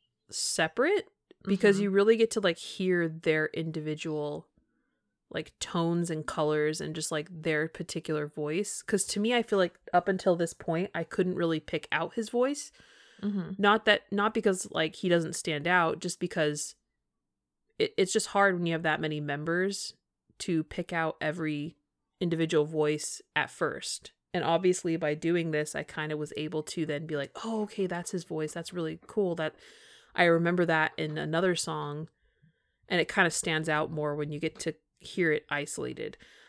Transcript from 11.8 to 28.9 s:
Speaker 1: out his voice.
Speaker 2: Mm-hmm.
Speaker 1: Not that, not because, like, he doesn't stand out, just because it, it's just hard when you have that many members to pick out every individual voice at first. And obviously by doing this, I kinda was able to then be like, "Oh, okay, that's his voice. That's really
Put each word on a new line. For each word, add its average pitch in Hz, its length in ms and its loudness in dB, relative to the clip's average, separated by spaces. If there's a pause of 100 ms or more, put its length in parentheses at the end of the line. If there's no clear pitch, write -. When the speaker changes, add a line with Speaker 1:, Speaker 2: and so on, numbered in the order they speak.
Speaker 1:
out 165 220 -2
his 220 140 -4
voice. 262 420 0 (500)
Speaker 2:
Mm-hmm. 202 360 -2
Speaker 1:
Not 208 280 4
that, 208 260 4
not 208 220 2
because, 190 380 0
like, 160 240 0
he 185 140 0
doesn't 170 260 4
stand 151 320 -2
out, 170 320 4
just - 220 -6
because 151 540 -2 (1000)
it, - 200 0
it's 185 160 2
just 214 140 0
hard 196 280 4
when 175 100 0
you 165 80 2
have 160 100 -2
that 156 180 0
many 151 180 -2
members 160 760 -2 (440)
to 160 260 0
pick - 280 -8
out 160 260 -2
every 156 560 -4 (460)
individual 165 440 2
voice 151 560 -2 (140)
at 151 140 0
first. - 600 -6 (220)
And 175 100 -2
obviously 170 540 2
by 151 180 0
doing 165 360 0
this, 151 240 -2
I 147 80 -6
kinda 151 320 -6
was 147 220 -6
able 151 260 -4
to 160 220 -4
then 156 220 -4
be 156 80 -6
like, 139 160 -4 (120)
"Oh, 220 200 -2
okay, 202 240 -4
that's 175 240 -6
his 175 140 -4
voice. 156 280 -6
That's 170 200 -10
really 165 340 -6